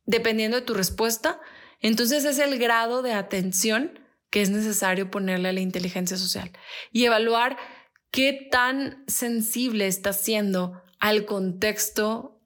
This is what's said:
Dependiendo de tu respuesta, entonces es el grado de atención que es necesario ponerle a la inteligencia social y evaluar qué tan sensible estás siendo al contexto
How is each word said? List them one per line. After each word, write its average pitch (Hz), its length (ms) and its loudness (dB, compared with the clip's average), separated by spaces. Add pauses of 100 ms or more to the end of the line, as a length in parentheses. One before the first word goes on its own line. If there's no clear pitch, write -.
Dependiendo 226 520 2
de 240 80 -4
tu 240 80 -4
respuesta, 226 680 0 (400)
entonces 233 420 2
es 285 160 2
el 285 180 2
grado 233 440 2
de 247 120 -2
atención 202 840 0 (300)
que 208 120 2
es 196 80 2
necesario 196 600 0
ponerle 190 400 -2
a 185 40 0
la 190 80 -2
inteligencia 185 560 -4
social 185 340 -4 (400)
y 233 140 2
evaluar 233 520 2 (540)
qué 269 400 0
tan 262 560 0
sensible 233 800 0
estás 190 340 -2
siendo 190 640 0 (160)
al 208 260 2
contexto 208 1200 -2